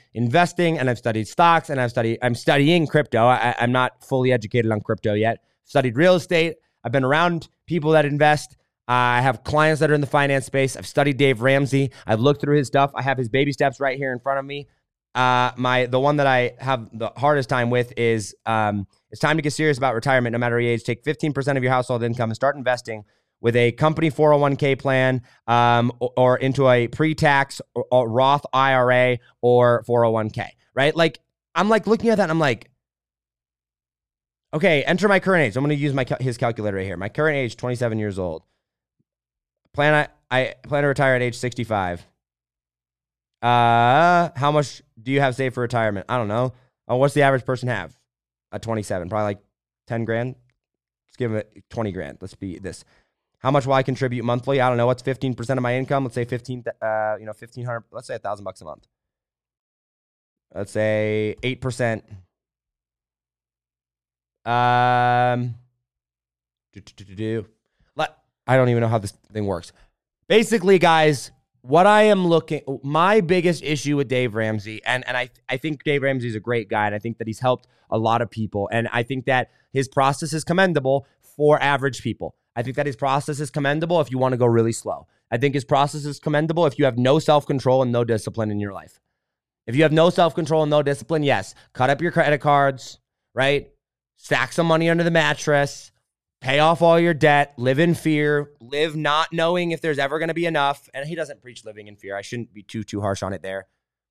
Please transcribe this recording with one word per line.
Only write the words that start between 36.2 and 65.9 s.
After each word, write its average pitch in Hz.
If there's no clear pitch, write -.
his 127
calculator 107
right 95
here. 92
My 95
current 151
age, 123
twenty-seven 120
years 104
old. 87
Plan, 147
I, 127
I 127
plan 143
to 143
retire 135
at 123
age 123
sixty-five. 101
Uh, 120
how 143
much 151
do 120
you 139
have 131
saved 131
for 127
retirement? 113
I 120
don't 117
know. 120
Oh, 123
what's 135
the 151
average 135
person 127
have 95
at 104
twenty-seven? 101
Probably, 107
like, 104
ten 117
grand. 120
Let's -
give 117
it -
twenty 110
grand. 78
Let's 95
be 90
this. 85
How 131
much 139
will 135
I 135
contribute 123
monthly? 123
I 127
don't 123
know. 120
What's 123
fifteen 131
percent 123
of 127
my 123
income? 135
Let's 123
say 120
fifteen, 123
uh, 110
you 110
know, 107
fifteen 120
hundred, 120
let's 120
say 131
a 113
thousand 101
bucks 95
a -
month. 76
Let's 101
say 107
eight 127
percent. 120
Um, 123